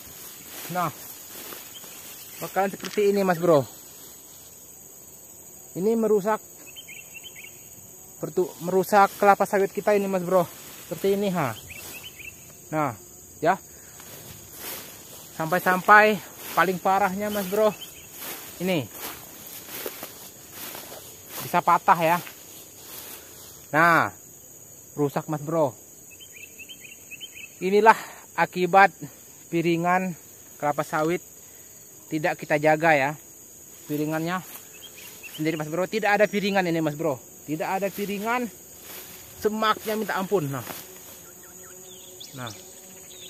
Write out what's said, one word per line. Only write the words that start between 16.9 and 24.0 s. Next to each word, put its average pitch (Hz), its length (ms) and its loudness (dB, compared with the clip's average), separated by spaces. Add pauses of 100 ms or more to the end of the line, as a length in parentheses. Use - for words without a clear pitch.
Mas 208 160 -4
Bro. 214 240 4 (960)
Ini. 165 240 0 (2500)
Bisa 175 160 0
patah 175 400 6
ya. 165 160 4 (1500)
Nah, 156 460 4 (840)